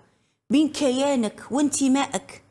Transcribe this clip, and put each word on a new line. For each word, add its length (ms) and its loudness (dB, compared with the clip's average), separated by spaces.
بين 180 4
كيانك 840 -2
وانتمائك 1000 0